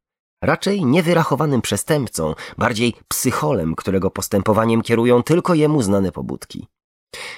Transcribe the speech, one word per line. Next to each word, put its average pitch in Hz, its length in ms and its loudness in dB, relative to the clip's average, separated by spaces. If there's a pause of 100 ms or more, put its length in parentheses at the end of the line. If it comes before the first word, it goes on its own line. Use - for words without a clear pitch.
(440)
Raczej 190 420 0
niewyrachowanym 156 760 2
przestępcą, 101 720 -2 (220)
bardziej 117 360 0 (140)
psycholem, 110 680 -2
którego 92 360 0
postępowaniem 110 680 2
kierują 120 420 4
tylko 175 300 2
jemu 151 280 2
znane 98 300 2
pobudki. - 560 -10 (720)